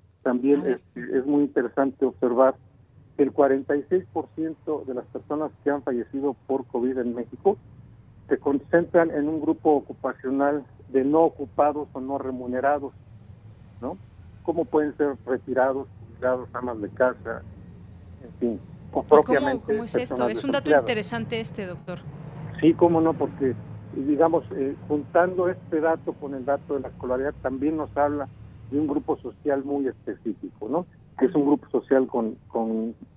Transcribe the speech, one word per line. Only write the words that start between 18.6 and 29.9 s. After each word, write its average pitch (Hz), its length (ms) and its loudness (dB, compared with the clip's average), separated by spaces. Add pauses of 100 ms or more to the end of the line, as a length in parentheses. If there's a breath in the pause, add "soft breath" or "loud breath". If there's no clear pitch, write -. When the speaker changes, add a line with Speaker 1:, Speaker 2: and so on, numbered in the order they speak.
Speaker 1:
o - 80 0
Speaker 2:
¿Y - 60 -4
cómo, - 0 -
Speaker 1:
propiamente 247 680 4
Speaker 2:
cómo 233 120 -2
es 226 100 -6
esto? 247 220 -4
Speaker 1:
personas 120 220 -2
Speaker 2:
Es - 60 -8
un 269 80 -2
dato 285 160 0
Speaker 1:
desempleadas. - 140 6
Speaker 2:
interesante 226 580 -4
este, 214 260 -10
doctor. 180 340 -10 (600)
Speaker 1:
Sí, 160 140 6
cómo 165 260 4
no, 165 140 2
porque, 135 400 -2 (420)
digamos, 151 560 2
eh, 139 240 -4 (120)
juntando 175 600 2
este 175 320 -4
dato 165 320 0
con 139 220 -10
el 127 100 -8
dato 139 300 -2
de 131 60 -2
la 127 80 -8
escolaridad, 131 520 -4
también 143 380 -2
nos 143 180 -8
habla 143 320 0 (420)
de 139 80 -2
un 156 80 2
grupo 143 320 -2
social 139 460 -4
muy 143 240 -2
específico, 107 800 -8